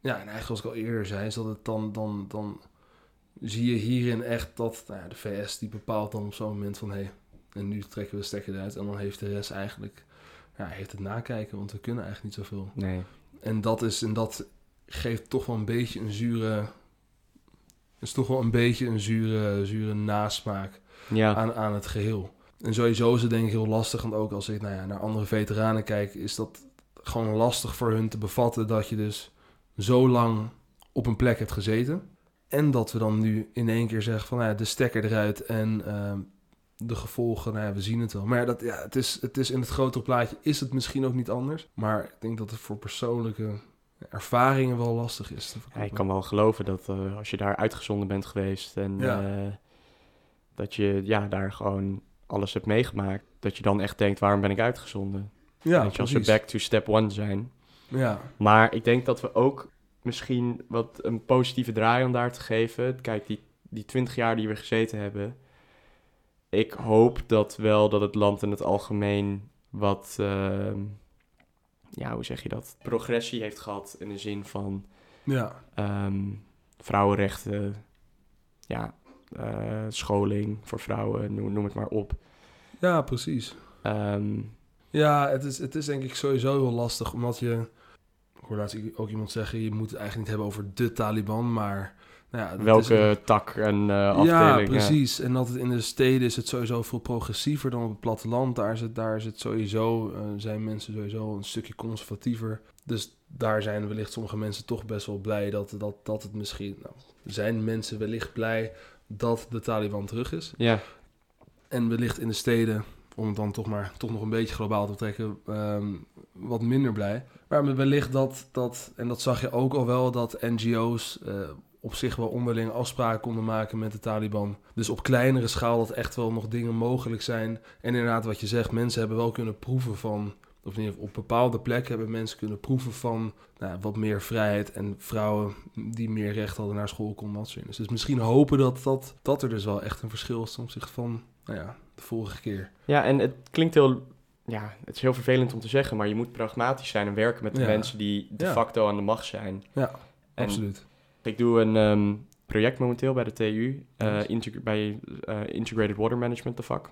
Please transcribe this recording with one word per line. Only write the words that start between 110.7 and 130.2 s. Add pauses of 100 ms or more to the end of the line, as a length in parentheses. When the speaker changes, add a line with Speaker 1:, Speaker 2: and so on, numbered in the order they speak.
Speaker 1:
En
wellicht
in
de
steden, (320)
om
het
dan
toch
maar,
toch
nog
een
beetje
globaal
te
trekken,
ehm, (460)
wat
minder
blij. (240)
Maar
wellicht
dat,
dat,
en
dat
zag
je
ook
al
wel,
dat
N
G
O's,
eh, (460)
op
zich
wel
onderling
afspraken
konden
maken
met
de
Taliban. (180)
Dus
op
kleinere
schaal
dat
echt
wel
nog
dingen
mogelijk
zijn. (220)
En
inderdaad,
wat
je
zegt,
mensen
hebben
wel
kunnen
proeven
van, (300)